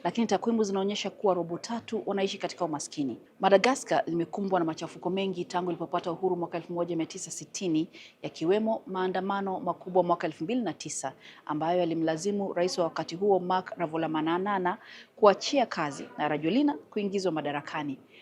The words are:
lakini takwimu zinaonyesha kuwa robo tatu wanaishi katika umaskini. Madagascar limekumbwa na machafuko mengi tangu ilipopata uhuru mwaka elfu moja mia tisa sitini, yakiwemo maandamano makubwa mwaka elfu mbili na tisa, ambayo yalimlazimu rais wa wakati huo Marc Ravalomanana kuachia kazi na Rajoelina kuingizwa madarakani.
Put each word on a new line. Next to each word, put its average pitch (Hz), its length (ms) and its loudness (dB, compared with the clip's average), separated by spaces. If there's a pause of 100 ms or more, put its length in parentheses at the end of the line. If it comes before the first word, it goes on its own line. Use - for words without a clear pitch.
lakini 226 220 0
takwimu 233 380 2
zinaonyesha 196 460 -2
kuwa 196 240 2
robo 170 240 -2
tatu 226 480 -6
wanaishi 196 320 0
katika - 260 -4
umaskini. 143 520 -4 (240)
Madagascar 196 640 6
limekumbwa 185 520 0
na 170 80 2
machafuko 160 440 -6
mengi 185 340 -2
tangu 180 260 -2
ilipopata 170 420 -4
uhuru 180 240 0
mwaka 170 220 -4
elfu 165 140 -10
moja 170 240 -2
mia 160 100 -2
tisa 180 240 -12
sitini, 160 580 -2 (340)
yakiwemo 214 640 0
maandamano 190 720 -2
makubwa 175 420 0
mwaka 175 240 2
elfu 160 180 -4
mbili 233 180 -2
na 170 100 -2
tisa, 139 400 -8 (340)
ambayo 160 340 0
yalimlazimu 165 720 0
rais 180 260 0
wa 180 60 4
wakati 160 320 -4
huo 196 220 6
Marc 180 380 0
Ravalomanana 170 1000 0 (380)
kuachia 214 500 6
kazi 147 380 -4 (140)
na 151 100 2
Rajoelina 175 460 2 (160)
kuingizwa 196 420 0
madarakani. 147 640 -4 (240)